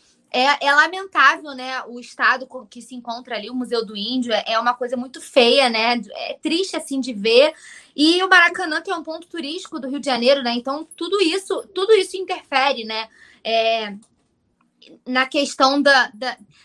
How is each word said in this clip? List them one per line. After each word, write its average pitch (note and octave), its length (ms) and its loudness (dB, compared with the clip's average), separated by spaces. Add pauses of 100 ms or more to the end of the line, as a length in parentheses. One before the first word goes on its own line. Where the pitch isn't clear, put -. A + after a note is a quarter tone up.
(320)
É, C4+ 340 0
é C#4+ 80 4
lamentável, D#4 800 2
né, B3+ 340 -8
o A#3+ 100 -14
estado B3 480 -2
co-, B3+ 200 -18
que - 160 -20
se A#3 120 -20
encontra A#3+ 420 -12
ali, G#3 140 -10
o B3 60 -12
Museu A#3 300 -2
do G#3 100 -14
Índio, A#3+ 380 -2
é, G3+ 140 0
é A3+ 120 0
uma A#3+ 140 0
coisa B3 240 -6
muito C4 240 -10
feia, B3+ 480 4
né, A3+ 320 0 (120)
é - 200 -8
triste, E4+ 420 -4
assim, C#4 240 -6
de B3+ 140 -6
ver. A#3 400 4 (420)
E E4 260 4
o F#4+ 60 0
Maracanã, F4 540 4
que G4 100 -10
é F4+ 40 -2
um E4 80 -10
ponto D#4+ 240 -14
turístico E4 520 -10
do C4 80 -8
Rio C#4 120 -8
de A#3+ 80 -8
Janeiro, C4 360 2
né, A#3+ 80 -2
então C4 340 -6 (120)
tudo F4 240 -2
isso, F4+ 520 -2
tudo G4 200 2
isso F#4+ 240 2
interfere, C#4+ 640 -2
né, A3 240 -8 (380)
é, A3+ 500 -2 (1120)
na B3+ 180 0
questão C#4 560 0
da, C#4 320 4
da... A3+ 240 -10 (280)